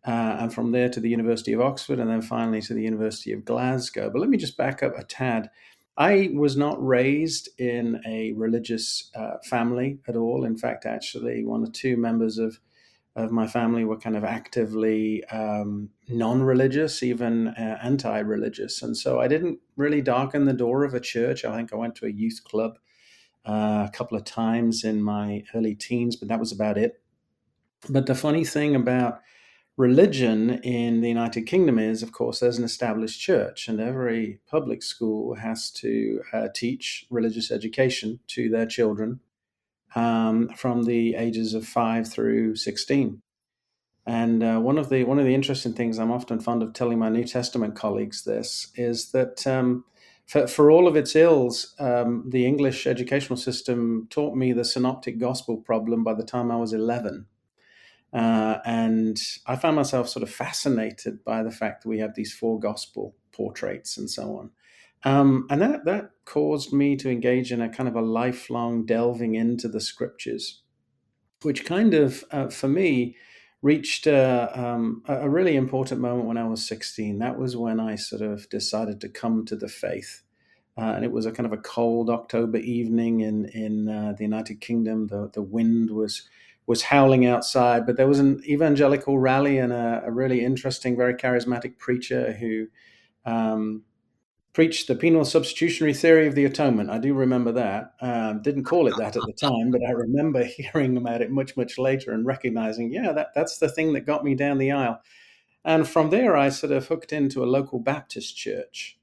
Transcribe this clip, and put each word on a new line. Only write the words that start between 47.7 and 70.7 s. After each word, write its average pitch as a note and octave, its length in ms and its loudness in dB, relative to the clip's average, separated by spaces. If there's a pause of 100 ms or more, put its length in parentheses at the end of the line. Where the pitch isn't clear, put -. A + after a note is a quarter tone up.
colleagues G#2 480 -4
this, - 520 -6
is A#2+ 360 -4
that, B2+ 340 0
um, B2+ 380 0 (420)
for, - 220 2
for D3+ 240 8
all F3 160 10
of D#3 80 4
its C#3 180 2
ills, D#3 640 6
um, A#2+ 520 0
the B2+ 160 2
English C3+ 420 2
educational C3 480 0
system A#2 760 -2
taught D3 280 -2
me B2+ 160 2
the A#2+ 100 0
synoptic B2+ 560 -2
gospel A#2+ 380 -4
problem A2+ 480 0
by A2+ 80 0
the G#2+ 100 -4
time A#2+ 280 -2
I A#2 40 0
was A#2 160 -2
eleven. A2 540 -4 (880)
Uh, A2+ 520 2
and A2+ 560 0 (240)
I B2+ 120 -2
found D#3 180 2
myself C3+ 320 0
sort A#2 160 -6
of A2+ 60 -8
fascinated - 960 -4
by A2+ 180 -2
the A2+ 80 -4
fact A2 320 -6
that A2+ 60 -8
we A2 100 -2
have G#2+ 160 -4
these G#2+ 180 -8
four A2+ 260 -2
gospel G#2 540 -6 (200)
portraits - 640 -8
and G#1+ 120 -8
so G#1+ 280 -8
on. - 140 -14 (520)
Um, C3+ 460 6
and C#3+ 120 2
that, C#4 220 0
that G3+ 280 -2 (120)
caused D3+ 480 -2
me C#3+ 240 2
to C3+ 140 -4
engage B2 420 0
in A#2+ 100 -2
a A2+ 80 -2
kind B2+ 200 -4
of A2+ 60 -6
a A2+ 60 -2
lifelong A#2 840 -2
delving A#2 500 0
into A#2 320 0
the A2 140 -4
scriptures, - 840 -8 (800)